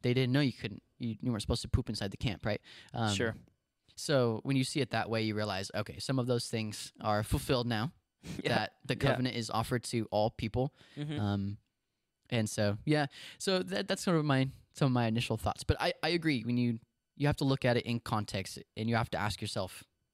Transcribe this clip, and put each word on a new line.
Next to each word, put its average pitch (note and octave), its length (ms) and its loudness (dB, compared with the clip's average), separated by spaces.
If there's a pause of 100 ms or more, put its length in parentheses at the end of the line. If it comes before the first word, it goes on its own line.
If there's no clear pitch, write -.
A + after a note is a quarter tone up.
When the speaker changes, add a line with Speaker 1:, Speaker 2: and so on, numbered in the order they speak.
Speaker 1:
they B2 100 2
didn't B2+ 180 4
know C3+ 80 4
you C#3 140 4
couldn't, - 280 -8 (160)
you, A#2 220 -4
you B2+ 120 -2
weren't G#2 100 -2
supposed - 220 0
to - 40 -8
poop - 220 2
inside G2+ 220 -4
the - 60 -14
camp, - 280 -4
right? G#2 160 -2 (320)
Um, A2+ 200 0
Speaker 2:
Sure. A2 220 0 (600)
Speaker 1:
so B2 480 2
when C#3 120 0
you C3 80 4
see - 160 -2
it B2 120 0
that G#2 180 0
way, A2+ 140 2
you G#2+ 120 0
realize, G2+ 400 -2
okay, - 240 -6
some C3 200 0
of B2 80 0
those A#2+ 200 0
things G#2+ 540 -6
are G#2+ 220 2
fulfilled A#2+ 440 0
now, A#2 240 0 (320)
Speaker 2:
<laughs> - 200 -8
Yeah. - 120 0
Speaker 1:
that G#2+ 180 -2 (120)
the B2+ 100 -2
Speaker 2:
Yeah. C#3 160 2
Speaker 1:
covenant B2+ 240 0
is A2+ 140 -2
offered A2+ 360 0
to A2+ 260 -2
all G#2+ 180 4
people. B2 440 -2 (240)
Speaker 2:
Mm-hmm. D3 220 -4
Speaker 1:
Um, G2+ 380 0 (720)
and A2+ 200 0
so, G#2 360 0
yeah, D3 220 2 (300)
so F#3+ 260 0
that, F#3+ 240 -4
that's F#3+ 160 -2
sort F3 140 4
of D3+ 80 2
my, C3+ 240 4 (240)
some - 140 2
of C3 40 4
my A#2+ 160 4
initial A2+ 300 0
thoughts. - 260 -2
But - 180 2
I, F3 120 0 (100)
I D#3 60 0
agree. D#3 340 2
When A#2+ 140 0
you, A#2+ 220 2 (380)
you C#3 100 2
have D3 100 2
to - 60 0
look C3+ 220 2
at A#2+ 100 6
it A#2+ 100 2
in A#2 140 0
context, G#2 600 -4 (180)
and A2 100 -2
you A#2 80 2
have A2+ 160 2
to - 60 -2
ask G2+ 240 -2
yourself, G2+ 420 -6 (300)